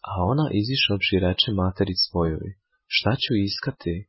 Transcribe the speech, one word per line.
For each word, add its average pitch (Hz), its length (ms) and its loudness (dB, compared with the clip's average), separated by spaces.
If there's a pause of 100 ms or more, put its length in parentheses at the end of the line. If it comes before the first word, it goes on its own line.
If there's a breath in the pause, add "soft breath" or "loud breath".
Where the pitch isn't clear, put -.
(100)
A - 20 -6 (200)
ona, 147 140 2 (140)
izišavši, 104 560 0 (100)
reče - 240 2 (100)
materi 92 340 0 (120)
svojoj: 82 420 0 (420)
"Šta - 220 2 (100)
ću - 100 -2 (160)
iskati?" - 480 -4 (120)